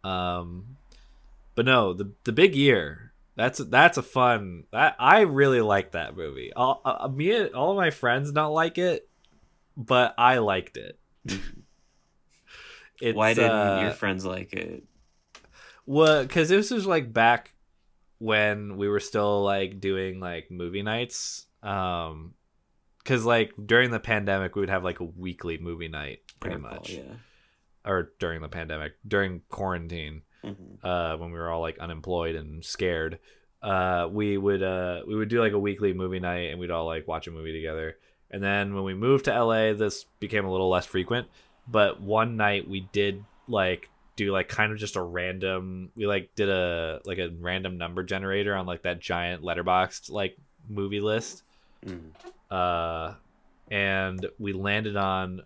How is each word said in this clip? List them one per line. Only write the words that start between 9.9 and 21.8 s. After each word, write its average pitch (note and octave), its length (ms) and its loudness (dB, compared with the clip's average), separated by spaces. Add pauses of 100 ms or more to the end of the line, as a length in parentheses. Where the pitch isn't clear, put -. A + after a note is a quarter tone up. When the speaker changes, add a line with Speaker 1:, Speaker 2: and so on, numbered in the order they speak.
Speaker 1:
I B2 200 8
liked G2 380 0
it. G#1 280 -14
<laughs> - 40 -20 (180)
Speaker 2:
Mm-hmm. G2 340 -6 (1400)
Speaker 1:
It's, A#2 160 0
Speaker 2:
Why A2 180 4
didn't A#2 160 6
Speaker 1:
uh, G2+ 300 4
Speaker 2:
your F#2 100 2
friends F#2+ 340 -2
like F#2 280 -8
it? - 320 -10 (1040)
Speaker 1:
Well, D3 400 6
'cause D#3 220 2
this G3+ 220 4
was, G#3+ 160 0
like, D#3 260 0
back A#2 420 4 (640)
when G#2+ 580 2
we G2+ 120 0
were G#2 120 2
still, G#2 420 2
like, G2 380 0
doing, F#2+ 400 -2
like, F2 300 -10
movie F2 320 -6
nights. A2+ 640 -6 (160)
Um, F2 720 -6 (680)